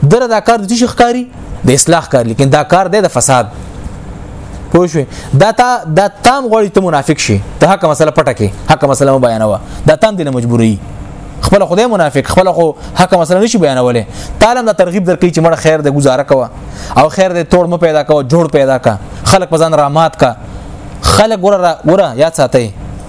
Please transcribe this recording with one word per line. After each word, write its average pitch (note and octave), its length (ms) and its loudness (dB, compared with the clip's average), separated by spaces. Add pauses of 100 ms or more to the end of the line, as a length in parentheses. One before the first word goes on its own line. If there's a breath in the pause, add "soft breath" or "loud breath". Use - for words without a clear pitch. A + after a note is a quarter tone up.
دله A3 240 4
دا A3 140 0
کار A#3 180 2
د G3 100 -6
څه A3+ 60 0
شي A#3+ 120 2
ښکاري؟ A#3+ 380 0 (420)
د B2+ 40 4
اصلاح D#3+ 380 2
ښکاري، A#2+ 240 0
لیکن C3+ 180 2
دا D3+ 120 4
کار F3+ 240 2
دی F#3+ 140 0
د F#3 80 4
فساد. B2 380 0 (1300)
پوه F3 140 4
شوې؟ D3+ 180 -2 (360 loud breath)
دا G#3 120 4
تا، B3 320 0
دا E3 240 0 (140)
تا B3+ 160 4
هم C4 100 -4
غواړي G#3+ 240 2
ته G3 80 2
منافق D#3 380 0
شي، G2+ 220 0 (200)
ته D#3+ 120 4
حقه F#3 160 0
مسله D3+ 220 2
پټه D3 280 0
کړې، G#2 100 0 (220)
حقه D3 180 2
مسله C#3 240 2
مه C3+ 60 4
بیانوه. A2 420 0 (260 loud breath)
دا D#3 100 4
تا A3 120 2
هم G#3 80 -4
دې F3+ 40 -4
نه C#3+ 100 -4
مجبوروي. A#2 480 0 (640)
خپله F#3+ 240 2
خدای F#3+ 200 2
منافق، D#3+ 400 0
خپله F#3 260 2
خو D#3+ 200 0 (220 loud breath)
حقه F3+ 240 2
مسله F3 220 2
نشي A3+ 180 0
بیانولی. B2 480 0 (340 loud breath)
تا A3 120 6
هم B3 140 -2
دا G#3+ 60 0
ترغیب F3+ 320 0
درکوي F3 280 2
چې E3 120 0
«مړه E3 120 2
خیر D#3 240 0
دی، D3 100 0
ګزاره C#3 320 2
کوه.» C3 260 0 (480 loud breath)
او C#3+ 120 4
خیر F#3+ 240 0
دی، E3+ 120 -2
توړ F3+ 220 2
مه E3+ 100 -2
پیدا D#3 260 0
کوه، D3 200 2
جوړ D#3 300 0
پیدا C3+ 260 2
که. A2+ 180 0 (280 loud breath)
خلک F#3 260 -2
په E3 80 0
ځان D#3+ 160 2
رامات D3 460 2
که. B2 140 0 (680)
خلک G#3+ 380 2
ګوره G3+ 160 2
را-، F3 300 0
ګوره E3 300 2
یاد D#3+ 180 0
ساتئ، B2 360 0 (380)